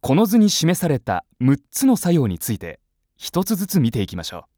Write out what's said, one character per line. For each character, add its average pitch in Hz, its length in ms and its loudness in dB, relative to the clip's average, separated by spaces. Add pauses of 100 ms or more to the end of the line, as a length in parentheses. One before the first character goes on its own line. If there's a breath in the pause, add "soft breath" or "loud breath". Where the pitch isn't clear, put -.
こ 135 120 0
の 208 140 4
図 214 100 2
に 208 140 4
示 170 280 0
さ 175 80 -2
れ 135 120 0
た 92 260 -4 (140)
六 135 200 4 (120)
つ - 160 0
の 247 100 4
作 175 160 0
用 139 140 2
に 87 100 -2
つ - 160 -6
い 98 60 -6
て、 85 200 -14 (380)
一 - 260 -4
つ 220 120 -2
ず 190 100 -4
つ 185 140 0
見 233 100 2
て 226 140 -2
い 90 40 -4
き - 80 -12
ま 85 80 -8
し - 120 -10
ょ - 20 -14
う。 78 60 -16 (140)